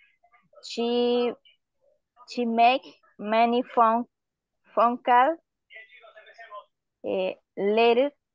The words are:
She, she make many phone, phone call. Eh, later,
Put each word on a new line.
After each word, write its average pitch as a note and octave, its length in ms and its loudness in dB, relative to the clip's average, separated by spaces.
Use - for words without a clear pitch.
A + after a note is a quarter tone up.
She, A#3+ 640 -2
she A#3+ 160 -6
make A#3 380 2
many A#3 440 0
phone, A#3 300 2
phone A#3+ 240 0
call. B3+ 380 2
Eh, F#3+ 300 -4
later, A#3 540 2